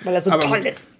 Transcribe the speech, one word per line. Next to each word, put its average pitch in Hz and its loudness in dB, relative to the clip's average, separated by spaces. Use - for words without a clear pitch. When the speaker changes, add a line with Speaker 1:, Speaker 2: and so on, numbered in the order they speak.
Speaker 1:
Weil 180 -2
er 175 0
so 180 2
Speaker 2:
Aber 156 4
Speaker 1:
toll 143 0
Speaker 2:
gut. 196 -4
Speaker 1:
ist. - -8